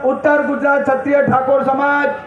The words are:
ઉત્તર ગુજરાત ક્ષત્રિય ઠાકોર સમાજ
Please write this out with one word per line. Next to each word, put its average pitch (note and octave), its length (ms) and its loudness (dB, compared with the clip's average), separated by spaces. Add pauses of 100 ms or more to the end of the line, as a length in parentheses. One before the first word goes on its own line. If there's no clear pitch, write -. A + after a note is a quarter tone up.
ઉત્તર C#4+ 380 2
ગુજરાત C#4+ 420 -2
ક્ષત્રિય C#4 380 0
ઠાકોર C4 420 2
સમાજ C#4+ 440 0 (180)